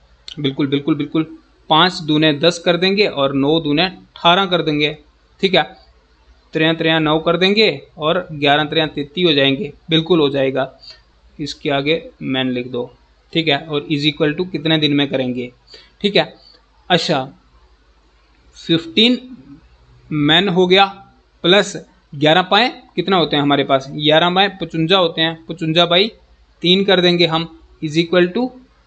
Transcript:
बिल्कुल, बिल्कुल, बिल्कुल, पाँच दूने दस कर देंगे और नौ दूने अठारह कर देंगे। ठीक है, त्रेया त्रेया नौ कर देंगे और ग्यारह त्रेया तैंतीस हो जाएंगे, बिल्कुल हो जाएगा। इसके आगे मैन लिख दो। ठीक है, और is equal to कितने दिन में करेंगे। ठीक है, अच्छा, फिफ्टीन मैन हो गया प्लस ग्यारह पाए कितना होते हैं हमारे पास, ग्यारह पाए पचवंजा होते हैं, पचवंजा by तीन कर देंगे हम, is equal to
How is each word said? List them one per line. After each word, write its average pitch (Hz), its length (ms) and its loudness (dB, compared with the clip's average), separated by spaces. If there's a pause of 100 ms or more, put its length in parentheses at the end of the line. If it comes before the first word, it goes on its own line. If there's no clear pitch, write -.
(400)
बिल्कुल, 143 260 -2
बिल्कुल, 143 280 -2
बिल्कुल, 147 300 -4 (460)
पाँच 175 300 2
दूने 156 320 2
दस 160 260 0
कर 175 180 0
देंगे 190 300 0
और 139 280 -2
नौ 139 260 0
दूने 147 240 -2
अठारह 180 600 -2
कर 175 160 -2
देंगे। 151 340 -2 (440)
ठीक 190 140 0
है, 160 80 4 (920)
त्रेया 160 180 2
त्रेया 160 260 0
नौ 156 200 0
कर 170 180 0
देंगे 196 340 2 (280)
और 175 340 -4
ग्यारह 143 320 0
त्रेया 156 220 -2
तैंतीस 147 400 -4
हो 165 60 4
जाएंगे, 139 400 0 (180)
बिल्कुल 160 300 2
हो 143 80 2
जाएगा। 135 420 -2 (720)
इसके 147 300 -8
आगे 143 320 -2 (200)
मैन 131 280 -2
लिख 123 160 -6
दो। 123 240 -8 (420)
ठीक 165 160 -2
है, 139 100 0
और 147 340 -6
is 143 120 -2
equal 151 320 -2
to 185 160 -6
कितने 160 260 -2
दिन 147 160 0
में 143 140 0
करेंगे। 127 420 -6 (500)
ठीक 196 160 0
है, 156 160 0 (580)
अच्छा, 160 340 0 (1300)
फिफ्टीन 214 640 0 (920)
मैन 156 380 2
हो 180 180 2
गया 190 180 4 (600)
प्लस 190 300 2 (400)
ग्यारह 151 280 2
पाए 202 260 2 (280)
कितना 185 200 0
होते 156 200 0
हैं 143 60 2
हमारे 143 220 2
पास, 135 260 0
ग्यारह 151 400 2
पाए 190 180 2 (120)
पचवंजा 165 380 0
होते 165 240 0
हैं, 160 240 -2
पचवंजा 165 420 0
by 180 180 2 (560)
तीन 185 220 4
कर 190 160 4
देंगे 175 260 4
हम, 165 220 -2 (360)
is 156 140 -4
equal 180 340 2
to 247 160 -2 (380)